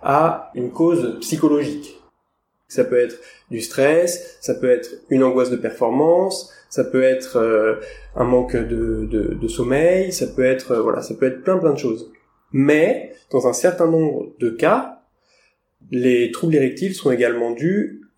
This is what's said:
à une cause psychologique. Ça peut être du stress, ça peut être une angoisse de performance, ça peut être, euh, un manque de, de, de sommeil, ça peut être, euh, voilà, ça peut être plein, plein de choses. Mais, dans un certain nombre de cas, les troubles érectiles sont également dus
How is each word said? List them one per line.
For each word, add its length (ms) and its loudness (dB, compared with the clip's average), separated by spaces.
à 540 0
une 160 -6
cause 500 0
psychologique. 800 -2
Ça 140 0
peut 140 0
être 220 -2
du 100 -6
stress, 800 0
ça 140 -4
peut 160 0
être 180 0
une 120 4
angoisse 280 2
de 60 -2
performance, 920 0
ça 120 -2
peut 200 0
être, 340 0
euh, 380 2
un 80 0
manque 320 2
de, 500 -2
de, 300 -2
de 120 -4
sommeil, 640 0
ça 140 -4
peut 180 -2
être, 280 0
euh, 100 2
voilà, 220 0
ça 100 -12
peut 140 0
être 160 -6
plein, 160 2
plein 140 2
de 40 -2
choses. 340 -6
Mais, 640 2
dans 160 0
un 80 2
certain 320 0
nombre 540 0
de 100 -2
cas, 520 0
les 400 2
troubles 240 0
érectiles 400 0
sont 160 0
également 400 0
dus 500 -2